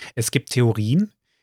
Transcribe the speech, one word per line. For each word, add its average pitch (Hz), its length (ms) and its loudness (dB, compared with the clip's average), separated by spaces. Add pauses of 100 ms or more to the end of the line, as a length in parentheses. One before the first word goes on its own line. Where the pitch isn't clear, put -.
(160)
Es 113 160 -2
gibt - 180 -2
Theorien, 120 600 2 (300)